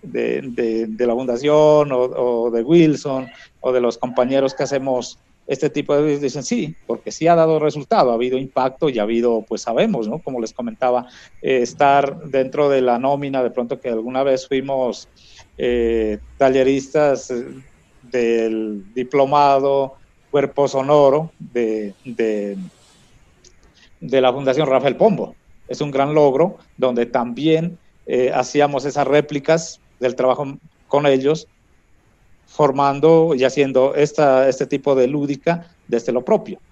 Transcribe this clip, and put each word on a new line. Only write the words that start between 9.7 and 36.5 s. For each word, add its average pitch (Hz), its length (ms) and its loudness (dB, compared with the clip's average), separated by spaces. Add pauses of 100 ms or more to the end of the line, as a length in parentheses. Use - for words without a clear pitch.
¿no? 135 120 -8
Como 131 200 -8
les 113 140 -8
comentaba, 123 540 -4 (340)
eh, 131 200 0
estar 139 600 2
dentro 135 460 0
de 135 120 2
la 120 180 0
nómina, 135 440 -2
de 117 80 -2
pronto 123 300 -6
que 127 80 -8
alguna 123 340 -4
vez 131 240 0
fuimos, 135 640 -4 (480)
eh, 117 640 0 (180)
talleristas, 135 960 0
eh, 123 140 -6 (560)
del 113 920 -2
diplomado 139 1000 2 (360)
Cuerpo 139 380 0
Sonoro 143 680 2
de, 110 560 -4 (120)
de, 107 520 -4 (1400)
de 131 220 0
la 127 100 4
Fundación 135 380 0
Rafael 131 260 2
Pombo". 180 400 0 (320)
Es 123 140 -8
un 147 100 -6
gran 139 220 0
logro 151 440 2 (200)
donde 120 280 0
también, 147 720 -2 (280)
eh, 127 280 0
hacíamos 143 520 0
esas 139 200 -2
réplicas 147 760 0 (180)
del 160 160 -2
trabajo 135 420 -2 (300)
con 147 180 0
ellos, 139 440 0 (1000)
formando 143 880 2
y 127 80 0
haciendo 135 500 2
esta, 143 540 4
este 131 180 0
tipo 139 300 0
de 127 120 4
lúdica 143 600 -4 (220)
desde 117 240 -2
lo 123 100 -2
propio. - 360 -2 (120)